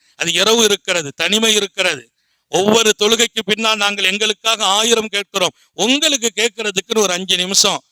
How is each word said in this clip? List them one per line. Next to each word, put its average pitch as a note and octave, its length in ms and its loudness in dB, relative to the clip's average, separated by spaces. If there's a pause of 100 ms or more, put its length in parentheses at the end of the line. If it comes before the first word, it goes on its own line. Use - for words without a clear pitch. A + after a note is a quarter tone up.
(200)
அது E3+ 200 -2
இரவு A3 280 4
இருக்கிறது, F3+ 440 -2 (100)
தனிமை G#3+ 380 2
இருக்கிறது. F3+ 440 -4 (480)
ஒவ்வொரு G#3+ 400 2 (100)
தொழுகைக்கு A3+ 480 0
பின்னால் A3 340 0
நாங்கள் G3+ 280 0
எங்களுக்காக G#3+ 480 -2 (180)
ஆயிரம் A3+ 360 0
கேட்கிறோம். G3 400 -2 (300)
உங்களுக்கு C4+ 460 0 (100)
கேட்கறதுக்குன்னு G#3+ 640 -2
ஒரு F3+ 120 -2
அஞ்சு F#3 240 -2
நிமிஷம், F#3 380 0 (100)